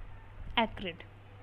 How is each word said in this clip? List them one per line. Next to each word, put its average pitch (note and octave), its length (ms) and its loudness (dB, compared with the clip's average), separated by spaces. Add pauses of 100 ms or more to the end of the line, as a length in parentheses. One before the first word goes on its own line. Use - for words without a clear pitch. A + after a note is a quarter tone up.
(580)
acrid। G3+ 440 4 (400)